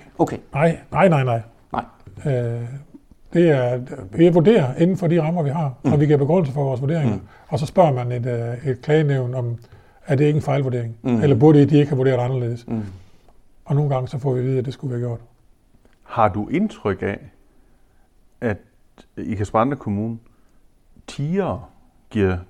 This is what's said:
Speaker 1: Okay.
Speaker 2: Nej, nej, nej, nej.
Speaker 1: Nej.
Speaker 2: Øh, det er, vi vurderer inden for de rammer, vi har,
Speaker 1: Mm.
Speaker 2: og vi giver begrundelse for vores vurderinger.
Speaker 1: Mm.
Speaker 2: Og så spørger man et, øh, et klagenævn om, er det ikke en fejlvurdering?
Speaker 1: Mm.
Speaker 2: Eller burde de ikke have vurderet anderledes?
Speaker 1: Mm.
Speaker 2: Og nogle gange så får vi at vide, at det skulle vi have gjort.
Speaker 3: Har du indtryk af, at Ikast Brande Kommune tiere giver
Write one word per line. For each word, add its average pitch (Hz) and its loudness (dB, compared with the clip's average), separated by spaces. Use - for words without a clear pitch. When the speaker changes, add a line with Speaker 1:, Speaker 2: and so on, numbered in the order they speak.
Speaker 1:
Okay. - -2
Speaker 2:
Nej, 156 0
nej, 156 4
nej, 143 2
nej. 117 0
Speaker 1:
Nej. - -4
Speaker 2:
Øh, 120 -2
det 170 6
er, 127 2
vi 165 6
vurderer 165 4
inden 170 2
for 180 -2
de 165 2
rammer, 165 -2
vi 139 -2
har, 143 -4
Speaker 1:
Mm. 147 2
Speaker 2:
og 147 2
vi 151 2
giver 143 4
begrundelse 143 2
for 143 -2
vores 135 -4
vurderinger. 139 0
Speaker 1:
Mm. 90 -8
Speaker 2:
Og 123 -4
så 156 -4
spørger 165 4
man 123 -4
et, 123 -4
øh, 120 -4
et 123 -6
klagenævn 139 0
om, 120 -6
er 143 0
det 143 2
ikke 151 2
en - -2
fejlvurdering? 123 -4
Speaker 1:
Mm. 120 0
Speaker 2:
Eller 139 4
burde 147 6
de 143 4
ikke 143 4
have 143 -2
vurderet 131 2
anderledes? 123 -4
Speaker 1:
Mm. 113 -6
Speaker 2:
Og 143 -2
nogle 147 2
gange 127 -2
så 143 -8
får 127 -2
vi 127 -2
at 123 -2
vide, 131 0
at 117 -4
det 131 -8
skulle 127 -8
vi 120 -6
have 123 -6
gjort. 117 -8
Speaker 3:
Har 110 0
du 101 -4
indtryk 139 -2
af, 98 -4
at 110 -4
Ikast 101 -6
Brande 127 2
Kommune 110 -6
tiere 156 -4
giver 92 0